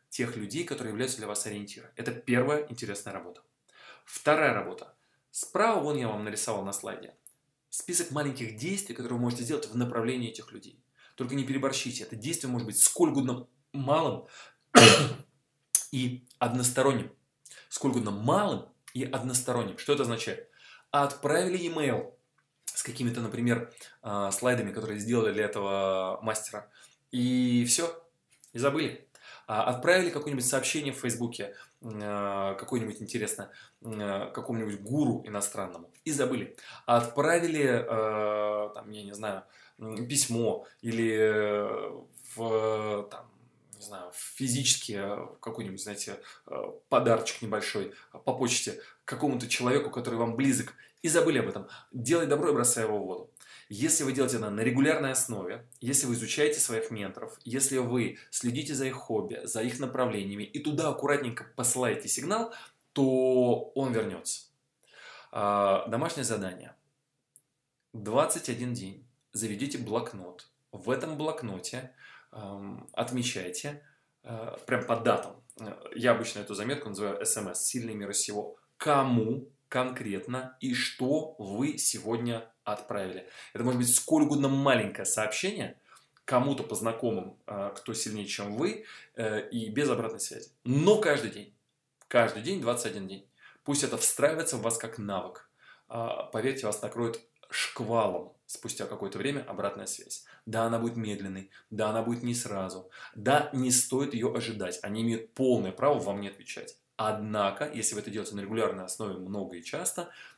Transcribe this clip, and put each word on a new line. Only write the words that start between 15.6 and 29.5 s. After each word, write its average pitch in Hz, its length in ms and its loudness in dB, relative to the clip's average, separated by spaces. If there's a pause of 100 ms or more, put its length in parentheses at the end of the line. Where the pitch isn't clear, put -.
и 123 340 -2 (140)
односторонним. 123 720 2 (580)
Сколь - 220 0
угодно 107 200 0
малым 135 540 2 (280)
и 127 100 -2
односторонним. 123 720 0
Что - 160 2
это 127 100 2
означает? 113 460 -4 (420)
Отправили 151 640 2
e-mail 160 560 0 (520)
с - 180 -4
какими-то, 120 380 -2
например, 117 520 0 (280)
а, 101 300 -2
слайдами, 117 400 2
которые 107 280 -6
сделали 110 340 2
для 107 120 2
этого 98 760 0
мастера. 107 480 -4 (420)
И 123 540 4
все, 165 300 2 (580)
и 117 60 -8
забыли. 139 480 0 (400)
А, 110 180 0